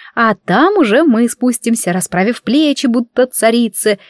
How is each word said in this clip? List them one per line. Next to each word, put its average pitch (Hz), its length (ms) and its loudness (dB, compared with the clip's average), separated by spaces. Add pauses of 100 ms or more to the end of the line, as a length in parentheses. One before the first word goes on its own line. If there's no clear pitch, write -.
(160)
а 226 180 0
там 320 460 0
уже 254 240 2
мы 240 260 2
спустимся, 233 640 -4
расправив 185 480 -2
плечи, 285 460 0
будто 247 400 0
царицы, 226 720 0 (100)